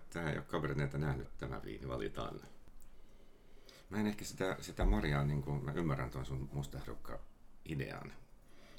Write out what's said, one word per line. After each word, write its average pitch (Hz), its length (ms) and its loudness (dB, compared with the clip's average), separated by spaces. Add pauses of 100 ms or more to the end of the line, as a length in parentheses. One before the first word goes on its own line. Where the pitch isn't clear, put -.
tää 82 220 2
ei - 60 2
oo - 60 -2
Cabernettä 71 540 2
nähnyt, 69 400 2
tämä - 280 -2
viini 52 220 -4
valitaan. - 520 -2 (1500)
Mä 101 100 0
en 107 80 6
ehkä 101 180 0
sitä, 95 360 2
sitä 92 240 2
marjaa, 80 400 8
niin 71 160 4
kuin, 69 240 0
mä 71 60 0
ymmärrän 71 380 2
ton - 160 -4
sun 67 280 -2
mustaherukka-idean, - 1600 -4 (640)